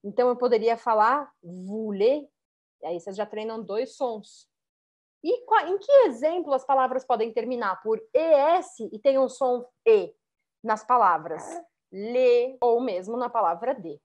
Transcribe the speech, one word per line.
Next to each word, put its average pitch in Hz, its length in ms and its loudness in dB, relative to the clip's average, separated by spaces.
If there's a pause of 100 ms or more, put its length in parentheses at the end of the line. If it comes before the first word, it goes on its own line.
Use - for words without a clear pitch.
Então, 240 260 0
eu 247 60 0
poderia 233 420 0
falar 233 540 0 (120)
voulez. 208 840 -2 (540)
E 160 40 -16
aí, 170 140 -8
vocês 190 160 -14
já 208 100 -6
treinam 220 360 -10
dois 208 340 -8
sons. 226 520 -8 (760)
E 480 220 -2
qua-, 370 240 0
em 392 80 -2
que 453 140 -2 (140)
exemplo 294 480 -2
as 262 120 -2
palavras 262 380 0
podem 226 300 -2
terminar 233 480 -4
por 220 180 -2 (140)
E 254 60 4
S 320 720 2
e 214 80 -14
tem 269 200 2
um 262 80 2
som 247 380 -2 (200)
E 220 280 4 (500)
nas 214 200 -4
palavras? 170 600 2 (480)
LE, 240 680 2
ou 240 180 4
mesmo 214 380 -4
na 240 120 -4
palavra 226 440 -2
de. 165 300 -10